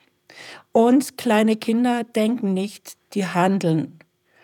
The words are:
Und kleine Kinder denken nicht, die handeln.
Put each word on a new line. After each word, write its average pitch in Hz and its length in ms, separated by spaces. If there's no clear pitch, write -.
Und 247 460
kleine 220 380
Kinder 240 480
denken 220 500
nicht, 196 420
die 196 120
handeln. 175 720